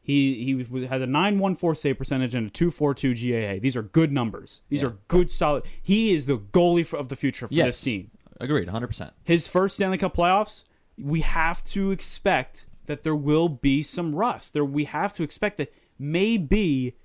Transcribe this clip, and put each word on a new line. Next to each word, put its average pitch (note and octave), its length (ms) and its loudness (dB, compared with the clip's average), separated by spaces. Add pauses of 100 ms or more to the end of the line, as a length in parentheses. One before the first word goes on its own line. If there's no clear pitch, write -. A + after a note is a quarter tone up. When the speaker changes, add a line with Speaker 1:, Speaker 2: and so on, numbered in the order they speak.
Speaker 1:
He, C3+ 420 2
he C3+ 120 0
was, B2+ 320 -6
had C3 160 -4
a - 20 -2
nine F3+ 320 2
one F#3+ 160 0
four D#3+ 220 0
save C#3 240 0
percentage C3 340 -2
and A2+ 140 -2
a - 20 -10
two E3+ 220 0
four C#3+ 240 0
two C3 180 0
G A#2 220 -2
A G#2+ 160 -2
A. G2 80 -4
These B2 160 0
are A2+ 80 -4
good D#3 280 2
numbers. A#2+ 580 -4
These C#3 120 -2
Speaker 2:
Yeah. C3+ 60 0
Speaker 1:
are A2+ 100 -6 (100)
good, F3 220 4
solid. D3+ 360 0 (180)
He G#3 300 4
is C#3+ 120 0
the C3+ 140 0
goalie E3+ 460 2
for, D3+ 120 -8
of C3+ 120 -8
the C3+ 60 -8
future B2+ 320 -4
for C3 60 -8
Speaker 2:
Yes. D3+ 140 2
Speaker 1:
this A#2+ 140 -4
team. G2+ 280 -6 (300)
Speaker 2:
Agreed, A#2+ 300 -2
a - 20 -8
hundred A#2 160 -4
percent. - 260 -12 (100)
Speaker 1:
His E3 240 2
first F#3+ 280 0
Stanley F#3+ 240 0
Cup F#3+ 160 -2
playoffs, F#3+ 480 0 (340)
we D#3 240 0
have E3 440 2
to G3 260 0
expect - 760 -2 (220)
that D3 160 -6
there D#3 120 0
will D3+ 340 2
be C#3 340 2
some E3 320 -4
rust. G#3 380 -4
There, D3 120 2
we C#3+ 200 -2
have E3+ 300 -4
to E3+ 80 -2
expect G3+ 340 -4
that C#3+ 140 -4 (280)
maybe E3 1040 2